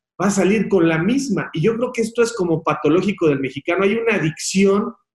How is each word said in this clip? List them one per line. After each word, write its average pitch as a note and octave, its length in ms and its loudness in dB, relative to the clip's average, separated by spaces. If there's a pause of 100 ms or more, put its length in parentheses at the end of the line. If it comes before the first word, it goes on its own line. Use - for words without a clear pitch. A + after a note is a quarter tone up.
(220)
va G3 60 0
a G3 40 2
salir G3 360 2
con F3 200 4
la D#3+ 140 2
misma. A3 520 -2
Y D#3+ 80 -2
yo A3+ 160 2
creo B3 160 -4
que A#3 80 -2
esto A3+ 200 -2
es A3+ 120 0
como E3 280 -2
patológico E3 680 0
del C#3 100 0
mexicano. E3+ 460 -4
Hay G#3 100 0
una A3+ 200 0
adicción G3 760 0 (240)